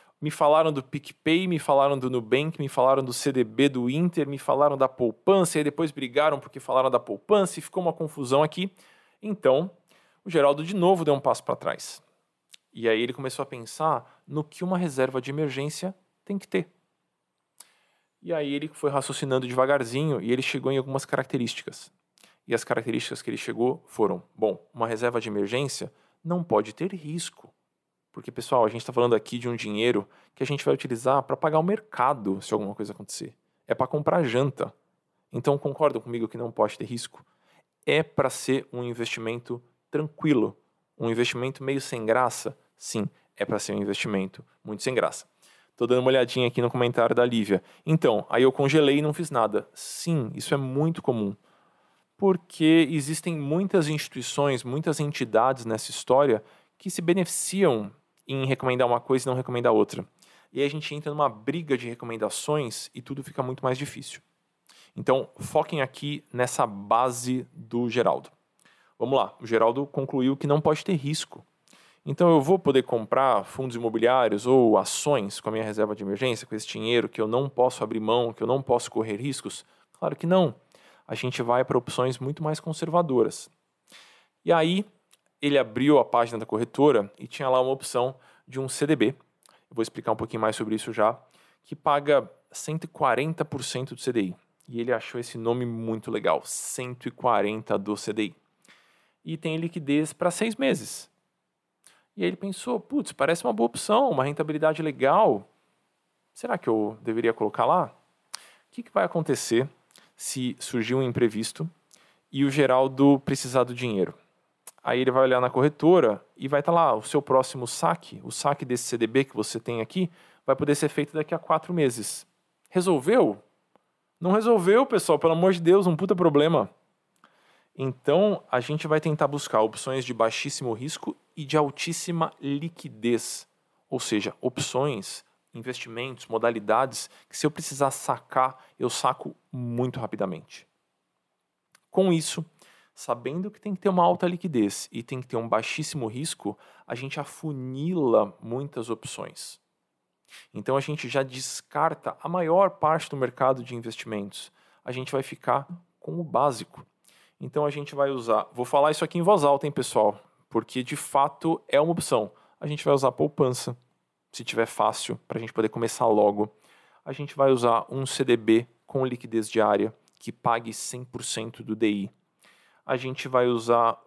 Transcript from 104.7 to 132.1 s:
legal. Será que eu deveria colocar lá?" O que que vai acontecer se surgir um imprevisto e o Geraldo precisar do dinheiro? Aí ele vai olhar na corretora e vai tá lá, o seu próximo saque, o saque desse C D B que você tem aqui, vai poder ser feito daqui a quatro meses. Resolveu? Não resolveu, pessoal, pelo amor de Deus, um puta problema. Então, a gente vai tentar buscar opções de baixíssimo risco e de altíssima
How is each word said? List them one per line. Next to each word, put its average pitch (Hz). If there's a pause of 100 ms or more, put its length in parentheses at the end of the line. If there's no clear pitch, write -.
legal. 139 (840)
Será -
que -
eu 110
deveria 113
colocar 107
lá?" 151 (720)
O -
que 247
que -
vai 196
acontecer 147 (460)
se -
surgir 117
um 135
imprevisto 120 (640)
e 135
o 139
Geraldo 135
precisar 131
do 123
dinheiro? 104 (680)
Aí 123
ele 131
vai 131
olhar 127
na 127
corretora 143 (120)
e -
vai 143
tá 170
lá, 160
o 110
seu 147
próximo 131
saque, -
o -
saque -
desse 123
C 123
D 113
B 131
que -
você 107
tem 117
aqui, 175 (340)
vai 135
poder 147
ser 147
feito 147
daqui 156
a 160
quatro 160
meses. 127 (420)
Resolveu? 170 (800)
Não 175
resolveu, 220
pessoal, 180
pelo 165
amor 180
de 175
Deus, 180
um 170
puta 190
problema. 156 (1080)
Então, 151
a 123
gente 147
vai 151
tentar 151
buscar 139
opções 127
de 123
baixíssimo 117
risco 127 (200)
e 151
de 139
altíssima 160